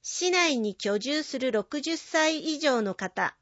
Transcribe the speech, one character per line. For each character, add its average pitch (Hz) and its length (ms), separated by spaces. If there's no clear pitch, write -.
市 - 280
内 339 280
に 214 160
居 208 240
住 285 240
す 269 160
る 247 140
六 220 280
十 320 160
歳 311 420
以 311 200
上 262 240
の 190 120
方。 185 480